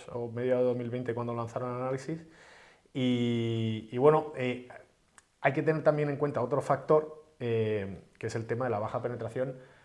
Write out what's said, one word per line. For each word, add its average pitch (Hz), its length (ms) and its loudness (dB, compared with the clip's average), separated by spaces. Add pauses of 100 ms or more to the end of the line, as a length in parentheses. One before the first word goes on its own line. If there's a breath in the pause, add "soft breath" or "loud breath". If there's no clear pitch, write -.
(120)
o 120 160 -6
mediados 123 340 2
de 127 60 4
dos 123 80 2
mil 120 140 -4
veinte 123 240 -4
cuando 120 200 -4
lanzaron 120 400 -4
el 123 80 -6
análisis. 135 420 -6 (680 soft breath)
Y, 117 960 0
y 123 80 -4
bueno, 151 380 6
eh, 123 320 -4 (720)
hay 143 120 2
que 139 120 -2
tener 156 180 2
también 147 280 4
en 139 60 -2
cuenta 143 240 0
otro 127 200 0
factor, 151 640 2 (180)
eh, 107 600 0 (160)
que - 80 -8
es 107 80 -6
el 113 120 -4
tema 120 200 -2
de 120 40 -2
la 104 80 0
baja 107 220 -2
penetración 123 560 -4 (280 loud breath)